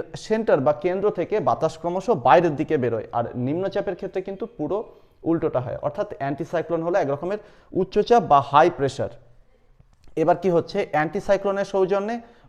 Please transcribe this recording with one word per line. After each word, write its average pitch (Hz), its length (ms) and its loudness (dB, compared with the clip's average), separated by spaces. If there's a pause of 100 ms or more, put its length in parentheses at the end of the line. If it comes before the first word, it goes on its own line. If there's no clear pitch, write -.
(160)
সেন্টার 214 440 2
বা 143 140 2
কেন্দ্র 185 380 0
থেকে 208 280 -2
বাতাস 143 380 -2
ক্রমশ 180 320 -4
বাইরের 160 460 4
দিকে 156 220 -2
বেরোয়। 113 340 -2
আর 120 120 -2 (120)
নিম্নচাপের 180 600 -4
ক্ষেত্রে 185 260 -8
কিন্তু 196 240 -8 (120)
পুরো 156 200 -4 (460)
উল্টোটা 156 360 0
হয়, - 220 -6
অর্থাৎ 202 260 -4 (100)
অ্যান্টিসাইক্লোন 160 640 -4
হলো 175 160 0
এক 147 100 0
রকমের 175 280 -4 (340)
উচ্চচাপ 202 520 2
বা 143 160 6 (100)
হাই 156 200 6
প্রেশার। 135 400 -4 (1080)
এবার 160 260 4
কি 196 80 0
হচ্ছে, 170 420 0
অ্যান্টিসাইক্লোনের 196 760 0
সৌজন্যে 196 540 0 (300)